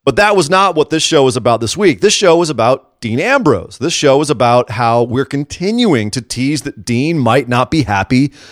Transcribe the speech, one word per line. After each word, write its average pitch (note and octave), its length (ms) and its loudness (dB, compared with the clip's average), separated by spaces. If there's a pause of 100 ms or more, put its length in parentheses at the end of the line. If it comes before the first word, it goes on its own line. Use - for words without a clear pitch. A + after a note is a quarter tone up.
But C#3 120 0
that G#3 200 2
was D#3 140 0
not F#3+ 240 2
what D3+ 160 0
this D#3 120 -2
show D3 220 2
was B2 120 0
about A2+ 240 0
this A2+ 160 -6
week. E3 240 0
This G#3 120 2
show F3 240 2
was E3+ 140 0
about B2+ 500 -2
Dean A#2 200 -4
Ambrose. F3+ 580 -2
This E3 160 -4
show C#3 240 2
was D3 100 -2
about A#2+ 420 0
how A#2+ 320 0
we're B2 220 -2
continuing D#3 840 -2
to B2 100 -8
tease C3 420 -4
that A2 220 -14
Dean C#3+ 340 -2
might B2 300 0
not B2 220 -2
be D#3+ 140 0
happy A2 460 0 (220)